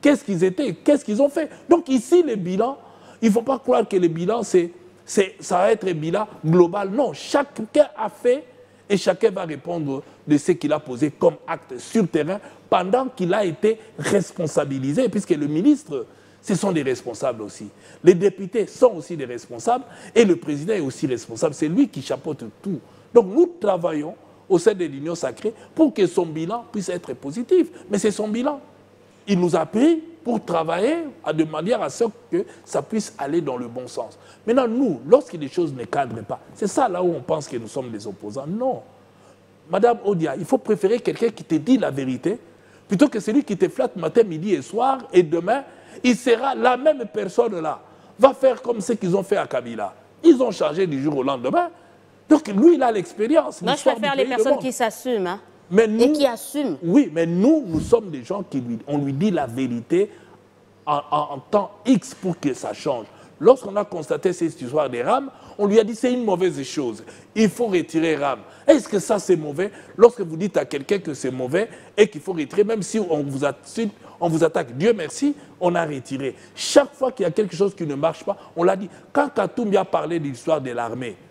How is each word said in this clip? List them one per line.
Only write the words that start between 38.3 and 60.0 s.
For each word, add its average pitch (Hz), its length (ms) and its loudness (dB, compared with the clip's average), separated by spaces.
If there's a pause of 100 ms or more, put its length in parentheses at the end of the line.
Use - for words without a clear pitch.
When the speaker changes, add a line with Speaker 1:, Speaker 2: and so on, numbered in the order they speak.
Speaker 1:
Non. 214 340 -4 (920)
Madame 214 340 4
Odia, 160 320 0
il 165 100 -8
faut 262 120 2
préférer 214 420 0
quelqu'un 226 280 0
qui 214 160 -8
te 160 120 0
dit 190 200 4
la 160 140 0
vérité 135 480 -4 (500)
plutôt 202 200 6
que 220 120 -2
celui 220 220 0
qui 202 140 -4
te 175 120 2
flatte - 280 -4
matin, 165 260 2
midi 180 320 0
et 143 60 -2
soir. 254 380 -2 (140)
Et 185 100 8
demain, 175 400 -2 (420)
il 240 120 4
sera 254 380 0
la 240 220 2
même 277 360 0
personne 208 480 -2
là. 151 200 -6 (380)
Va 262 160 6
faire 254 260 0
comme 233 200 -4
ce 214 120 -2
qu'ils 190 240 0
ont 196 60 0
fait 196 140 0
à 151 100 -2
Kabila. 117 480 -6 (280)
Ils 294 200 8
ont 240 80 2
changé 170 360 0
du 143 140 -2
jour 147 160 0
au 131 60 0
lendemain. 247 480 0 (580)
Donc 294 200 4
lui, 233 260 6
il 269 80 0
a 240 100 2
l'expérience, 233 680 0
Speaker 2:
Moi, 226 100 0
je 285 40 0
Speaker 1:
l'histoire 277 200 0
Speaker 2:
préfère 277 160 -2
Speaker 1:
du 269 60 -4
Speaker 2:
les 262 60 2
Speaker 1:
pays, 262 60 -4
le 247 60 -2
Speaker 2:
personnes 269 180 2
Speaker 1:
monde. 247 80 -4
Speaker 2:
qui 262 100 -4
s'assument, 226 540 -2
hein, 185 140 -4 (300)
Speaker 1:
Mais 202 140 4
Speaker 2:
et 220 40 0
Speaker 1:
nous, 233 240 2
Speaker 2:
qui 294 140 0
assument. 240 560 -4
Speaker 1:
oui, 190 320 4
mais 165 100 0
nous, 220 420 2
nous 160 140 -2
sommes 220 300 0
des 131 140 -10
gens 196 180 -6
qui 143 180 -6
lui, 120 260 -6
on 147 120 -2
lui 139 160 -4
dit 180 160 0
la 151 160 -2
vérité 127 640 -2 (720)